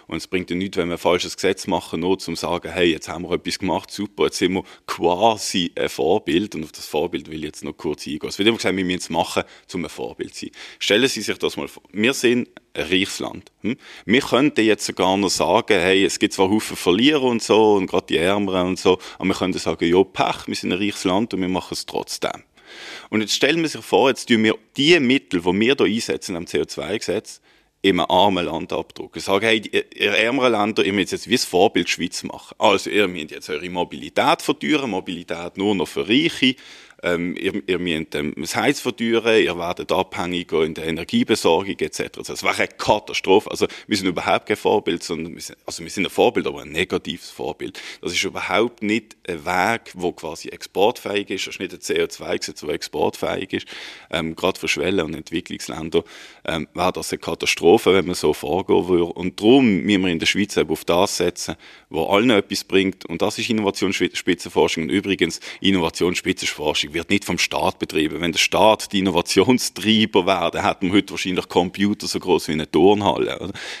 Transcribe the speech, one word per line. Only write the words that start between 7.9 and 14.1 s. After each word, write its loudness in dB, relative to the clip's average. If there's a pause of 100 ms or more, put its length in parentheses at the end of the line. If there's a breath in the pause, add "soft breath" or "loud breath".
eingehen. -8
Es -8
wird 2
immer 2
gesagt, 0
wir -2
müssen -2
es -10
machen, -2 (300 soft breath)
um -6
ein -8
Vorbild -10
zu -14
sein. -14 (240 loud breath)
Stellen 2
Sie -4
sich -4
das -2
mal -6
vor. -20
Wir 2
sind 2 (240)
ein -4
reiches 0
Land. -10 (100)
Hm? -4 (280 loud breath)
Wir 4